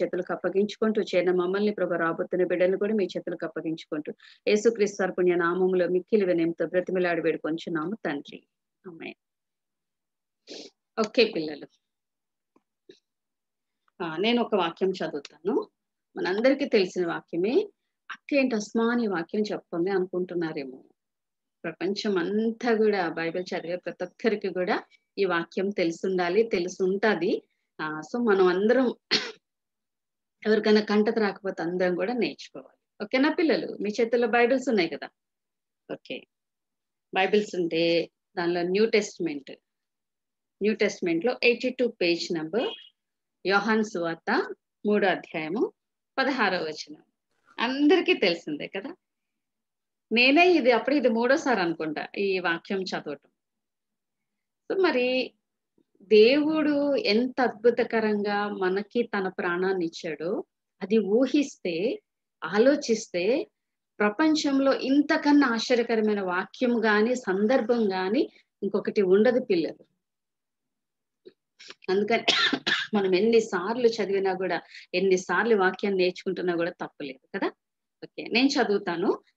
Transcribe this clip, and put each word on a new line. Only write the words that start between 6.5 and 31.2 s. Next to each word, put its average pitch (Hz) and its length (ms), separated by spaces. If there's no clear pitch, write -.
బ్రతిమిలాడి 175 540
వేడుకొంచున్నాము 160 720
తండ్రి, - 420
ఆమేన్. - 320
ఓకే 214 360
పిల్లలు, 151 300
ఆ, 160 160
నేను 233 260
ఒక 220 120
వాక్యం 185 360
చదువుతాను. 185 800
మనందరికీ 226 480
తెలిసిన 185 420
వాక్యమే. 185 600
అక్క - 240
ఏంటి 262 220
అస్మాని 226 500
వాక్యం 190 360
చెప్తుంది 180 480
అనుకుంటున్నారేమో. 170 960
ప్రపంచం 190 540
అంతా 220 580
కూడా 202 320
బైబిల్ 165 360
చదివే 175 320
ప్రతి 180 280
ఒక్కరికి 208 440
కూడా 180 360
ఈ 196 60
వాక్యం 180 460
తెలిసి 170 360
ఉండాలి, 185 360
తెలిసి 185 400
ఉంటది. 196 600
ఆ, 156 200
so 240 280
మనం 190 180
అందరం 220 480
ఎవరికైనా 214 340
కంటత 214 380
రాకపోతే 196 440